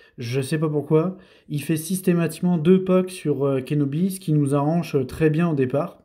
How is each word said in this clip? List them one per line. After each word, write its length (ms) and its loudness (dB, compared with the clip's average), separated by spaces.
je 220 -4
sais 180 -2
pas 120 0
pourquoi, 480 0
il 120 -6
fait 140 -2
systématiquement 800 0
deux 280 4
poc 260 2
sur, 340 -2
euh, 140 2
Kenobi, 520 -2
ce 100 -10
qui 100 -4
nous 240 2
arrange 520 0
très 220 2
bien 200 2
au 60 0
départ. 500 -2